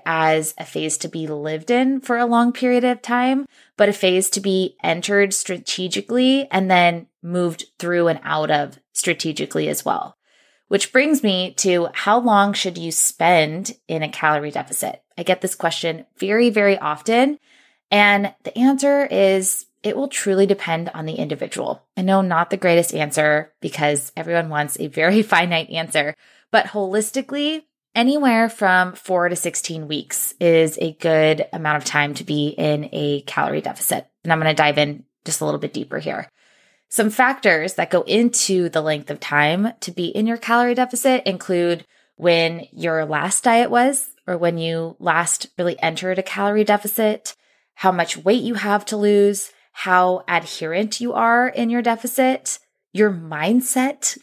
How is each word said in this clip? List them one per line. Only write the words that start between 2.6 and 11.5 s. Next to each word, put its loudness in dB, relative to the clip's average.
of -2
time, 0
but 4
a 0
phase 2
to -4
be -2
entered 0
strategically -2
and 0
then 2
moved -4
through 0
and 0
out -2
of -2
strategically -4
as -6
well. -4
Which -2
brings 2
me 0